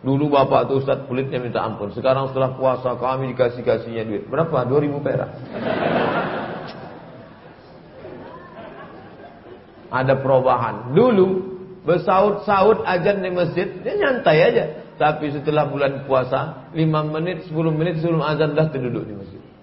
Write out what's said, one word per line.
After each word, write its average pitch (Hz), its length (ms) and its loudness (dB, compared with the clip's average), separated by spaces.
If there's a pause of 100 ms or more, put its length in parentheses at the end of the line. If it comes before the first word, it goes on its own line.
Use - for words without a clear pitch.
Dulu 139 260 2
bapak 135 380 4
tu 135 160 2
ustaz 135 240 0
pelitnya 131 320 -2
minta 113 240 -2
ampun. 104 300 -6
Sekarang 131 400 0
setelah 131 240 0
puasa 127 400 0
kami 131 360 -2
dikasih-kasihnya 117 680 0
duit. 110 240 -6
Berapa? 139 400 0
Dua 139 160 4
ribu 143 180 -2
perak. 135 300 -4 (4000)
Ada 131 260 2
perubahan. 123 720 2
Dulu 190 360 6 (600)
bersaut-saut 196 960 4
azan 185 360 0
di 185 100 -4
masjid, 180 360 0 (140)
dia 269 140 -4
nyantai 247 480 4
aja. 226 220 4 (340)
Tapi 151 340 0
setelah 147 320 0
bulan 139 400 -2
puasa, 131 720 -2
lima 156 260 2
menit, 160 480 -4
sepuluh 160 240 0
menit 165 300 0
sebelum 165 180 0
azan 151 320 0
dah 156 160 2
terduduk 117 400 -4
di 101 80 -12
masjid. 95 240 -14 (220)